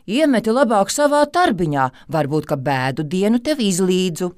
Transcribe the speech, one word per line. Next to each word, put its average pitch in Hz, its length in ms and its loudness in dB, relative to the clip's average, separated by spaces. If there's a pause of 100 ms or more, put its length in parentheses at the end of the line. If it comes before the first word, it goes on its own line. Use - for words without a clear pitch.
iemeti 233 440 0
labāk 226 400 2
savā 294 400 2
tarbiņā, 165 600 0 (180)
varbūt, 147 360 -2
ka 156 100 -2
bēdu 135 480 -2
dienu 190 360 0
tev 294 200 -4
izlīdzu." 185 800 0